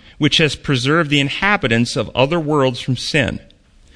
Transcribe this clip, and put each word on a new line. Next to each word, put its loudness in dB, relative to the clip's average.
which 2
has 2
preserved 0
the 2
inhabitants 0
of -4
other 2
worlds 0
from -2
sin. -2